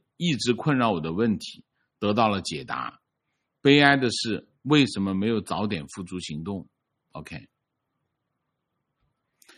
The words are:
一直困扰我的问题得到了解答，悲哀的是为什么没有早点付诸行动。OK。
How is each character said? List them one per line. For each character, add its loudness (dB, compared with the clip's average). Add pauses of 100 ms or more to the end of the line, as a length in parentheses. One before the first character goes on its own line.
(160)
一 0
直 0
困 0
扰 2
我 -2
的 -4
问 0
题 -16 (340)
得 0
到 4
了 -2
解 -8
答， -10 (580)
悲 6
哀 6
的 0
是 -6 (140)
为 4
什 -6
么 -2
没 -2
有 0
早 -4
点 -6
付 -14
诸 -12
行 -10
动。 -8 (420)
OK。 -16 (2000)